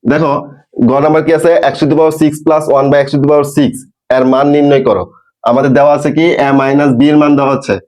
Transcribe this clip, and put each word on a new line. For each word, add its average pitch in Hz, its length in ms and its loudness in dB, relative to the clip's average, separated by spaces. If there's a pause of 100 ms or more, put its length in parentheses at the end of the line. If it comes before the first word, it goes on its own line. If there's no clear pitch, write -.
(120)
দেখো 151 200 0 (580)
গ - 20 2 (120)
নাম্বার 156 220 2
কি 165 80 0
আছে? 160 180 2 (200)
x - 100 -8
to 165 80 0
the 147 100 0
power 156 220 0
six 151 100 2 (140)
plus 156 180 0 (140)
one 135 140 0
by 143 140 2
x - 80 -12
to 147 80 0
the 139 100 0
power 147 160 2 (100)
six 143 140 0 (440)
এর 131 160 0
মান 135 140 0 (100)
নির্ণয় 143 320 2
করো। 101 160 0 (400)
আমাদের 131 340 0
দেওয়া 147 200 2
আছে 147 140 -4
কি? 156 140 0 (220)
a - 20 -2 (100)
মাইনাস 139 400 0
b - 100 2
এর 151 120 2
মান 147 180 2
দেওয়া 139 180 0
আছে। - 180 -6 (120)